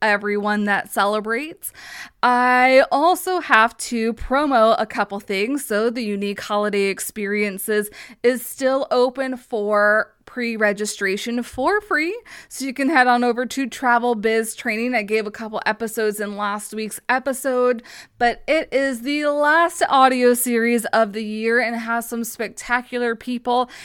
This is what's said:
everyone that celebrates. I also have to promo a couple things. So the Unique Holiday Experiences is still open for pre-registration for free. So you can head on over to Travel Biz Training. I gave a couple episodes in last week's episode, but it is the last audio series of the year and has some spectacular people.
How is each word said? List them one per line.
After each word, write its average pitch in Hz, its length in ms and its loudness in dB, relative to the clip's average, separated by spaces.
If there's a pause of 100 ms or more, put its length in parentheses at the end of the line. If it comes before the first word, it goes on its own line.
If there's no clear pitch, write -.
everyone 208 640 0
that 202 260 0
celebrates. 214 800 -2 (520)
I 247 680 6
also 339 500 2
have 226 380 4
to 226 360 -2
promo 254 640 2
a 220 80 -2
couple 202 340 -4
things. 220 460 -4
So 220 240 0
the 240 120 -4
Unique 202 380 -4
Holiday 208 440 0
Experiences 208 1080 -4 (320)
is 247 240 2
still 269 440 -2
open 254 460 0
for 208 760 0 (120)
pre-registration 214 1160 -4
for 339 400 -2
free. 339 360 -2 (300)
So - 160 -10
you 269 80 -4
can 269 160 -2
head 254 180 4
on 240 160 4
over 240 220 0
to 269 240 -4
Travel 240 460 0
Biz 220 400 -2
Training. 240 400 -4
I 220 80 0
gave 214 240 -2
a 214 40 -10
couple 220 360 -8
episodes 214 520 -2
in 202 200 -6
last 208 340 -6
week's 214 260 -8 (120)
episode, 247 720 0 (340)
but 240 320 0
it 311 240 0
is 262 300 0
the 294 240 -2
last 294 600 2
audio 254 460 6
series 240 540 0
of 220 260 2
the 220 100 -6
year 220 380 -2
and 233 160 -2
has 233 320 -4
some 233 160 -6
spectacular 240 880 -4
people. 247 540 -2 (160)